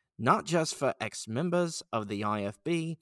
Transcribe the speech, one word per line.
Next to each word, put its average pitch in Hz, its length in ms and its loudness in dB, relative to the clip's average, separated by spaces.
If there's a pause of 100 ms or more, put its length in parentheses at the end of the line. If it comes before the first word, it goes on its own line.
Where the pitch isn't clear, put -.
(180)
not 135 280 4
just 160 300 2
for 135 260 2
ex-members 165 880 -2
of 110 160 -2
the 104 160 -4
I 107 200 0
F 101 200 -4
B 165 380 -2